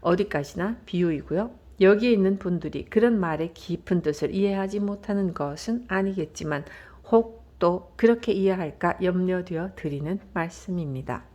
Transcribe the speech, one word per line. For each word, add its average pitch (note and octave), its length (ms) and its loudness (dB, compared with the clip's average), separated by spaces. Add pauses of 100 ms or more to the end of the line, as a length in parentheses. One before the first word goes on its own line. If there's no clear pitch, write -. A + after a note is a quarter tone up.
어디까지나 F3+ 800 -2
비유이고요. F3 640 -2 (300)
여기에 G#3 320 6
있는 G3 260 4
분들이 D#3+ 460 -4
그런 A3+ 340 2
말의 E3 360 -2
깊은 - 480 -2
뜻을 D3+ 320 -2
이해하지 G3 460 0
못하는 G3+ 540 -2
것은 D#3 540 -4
아니겠지만 F#3 760 -4 (460)
혹 A3+ 300 2 (200)
또 F3 360 0
그렇게 A#3 360 4
이해할까 F#3 680 0
염려되어 F3+ 760 0
드리는 D3+ 420 -4 (140)
말씀입니다. E3 920 -6 (100)